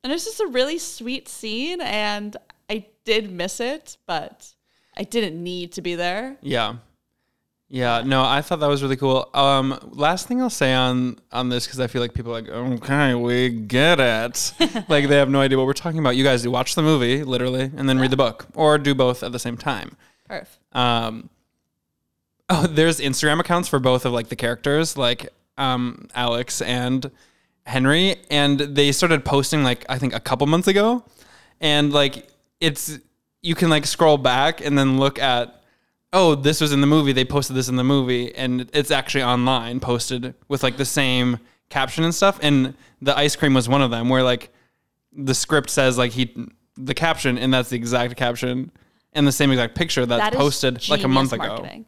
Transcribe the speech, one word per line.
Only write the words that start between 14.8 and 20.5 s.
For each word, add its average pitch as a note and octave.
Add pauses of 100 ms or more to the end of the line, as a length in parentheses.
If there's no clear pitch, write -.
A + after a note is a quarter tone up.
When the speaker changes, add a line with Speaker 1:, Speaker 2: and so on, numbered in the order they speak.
Speaker 2:
Like, C#3+
they C#3+
have C#3
no C#3
idea C3+
what C3
we're C3+
talking D#3+
about. C3
You C3
guys B2+
do A#2+
watch B2
the E3
movie, D3
literally, B2+ (140)
and C#3
then C3
read C3
Speaker 1:
Yeah. B2+
Speaker 2:
the C3
book, A#2+
or D3+
do C#3+
both B2
at B2
the B2
same A#2+
time. A2 (340)
Speaker 1:
Perf. - (320)